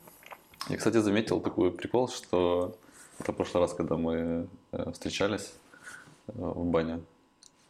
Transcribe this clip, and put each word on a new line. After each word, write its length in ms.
Я, 80
кстати, 220
заметил 420
такой 320
прикол, 380
что 680
это 140
в 40
прошлый 260
раз, 100
когда 240
мы, 520
э, 200
встречались, 640
э, 100
в 300
бане, 340